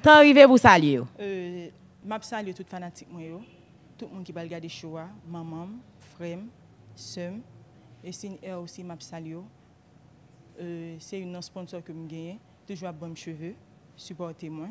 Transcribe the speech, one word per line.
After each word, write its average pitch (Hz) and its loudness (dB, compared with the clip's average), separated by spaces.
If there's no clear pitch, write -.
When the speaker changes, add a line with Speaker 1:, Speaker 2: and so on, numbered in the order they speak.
Speaker 1:
Tant 302 10
arrivé 294 12
pour 254 8
saluer. 156 8
Speaker 2:
Euh, 180 -8
m'a 214 -8
salué 208 -8
tout 185 -14
fanatique, 180 -14
moi, 170 -14
yo. 165 -14
Tout 233 -14
le - -18
monde 185 -12
qui 170 -16
va 170 -10
regarder 165 -12
show, 160 -14
maman, 165 -12
frère, 170 -10
sœur, - -12
et 180 -14
c'est 196 -14
elle 190 -12
aussi, 175 -14
m'a 175 -14
salué. 160 -14
Euh, 165 -12
c'est 196 -12
une 180 -12
sponsor 175 -14
que 175 -16
me 160 -14
gagne, 165 -12
toujours 180 -12
bon 165 -14
cheveux, 165 -14
supportez-moi. 165 -12